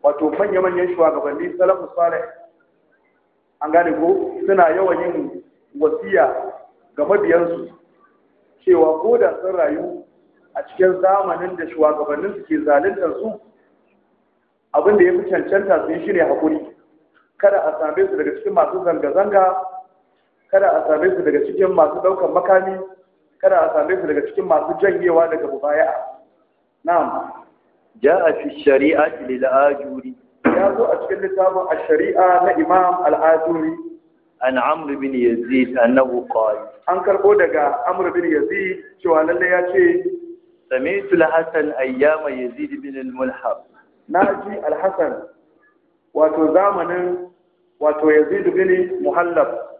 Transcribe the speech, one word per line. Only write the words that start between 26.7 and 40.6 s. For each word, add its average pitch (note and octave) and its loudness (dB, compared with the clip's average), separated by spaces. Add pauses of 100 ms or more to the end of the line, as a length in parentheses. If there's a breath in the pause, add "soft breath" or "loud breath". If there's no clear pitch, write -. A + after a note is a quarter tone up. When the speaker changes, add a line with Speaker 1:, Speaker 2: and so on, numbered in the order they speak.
Speaker 1:
Na'am. D#4+ -2 (680)
Speaker 2:
"جاء E3 4
في - -6
الشريعة D3 2
للآجوري." C3 0 (320)
Speaker 1:
Ya - 2
zo A#4+ 2
a F3 0
cikin F#3+ -6
littafin F#3+ 0
Ash-Shari'a F3+ 2
na F#3+ 2
Imam F3+ 2 (120)
Al-Ajuri. D#3+ 2 (680)
Speaker 2:
"عن C3 0
عمرو C#3+ -2
بن C3+ -6
يزيد A#2+ 0
أنه B2 2
قال." A2 0 (300)
Speaker 1:
An F#3 -2
karɓo G3+ 4
daga D#3 0
Amr F#3 -2
bin F3 0
Yazid F#3 -2 (180)
cewa D#3+ 2
lalle F3+ 0
ya F3+ 2 (100)
ce, F3+ 4 (680)